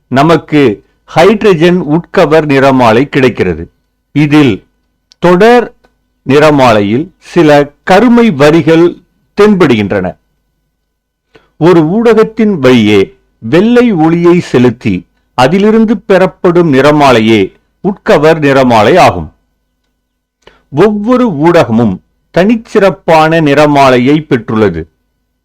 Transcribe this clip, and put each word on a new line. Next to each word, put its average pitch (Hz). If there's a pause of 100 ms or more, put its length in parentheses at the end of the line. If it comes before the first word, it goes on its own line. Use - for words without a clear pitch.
நமக்கு 143 (300)
ஹைட்ரஜன் 180 (140)
உட்கவர் 160
நிறமாலை 131
கிடைக்கிறது. 95 (420)
இதில் 143 (640)
தொடர் 208 (540)
நிறமாலையில் 131 (100)
சில 147 (100)
கருமை 233
வரிகள் 160 (440)
தென்படுகின்றன. 120 (1500)
ஒரு 170
ஊடகத்தின் 220 (100)
வழியே 107 (380)
வெள்ளை 220
ஒளியை 170
செலுத்தி 123 (400)
அதிலிருந்து 208
பெறப்படும் 175
நிறமாலையே 131 (440)
உட்கவர் 165
நிறமாலை 131
ஆகும். 92 (1600)
ஒவ்வொரு 220 (200)
ஊடகமும் 120 (440)
தனிச்சிறப்பான 180
நிறமாலையை 139 (120)
பெற்றுள்ளது. 110 (640)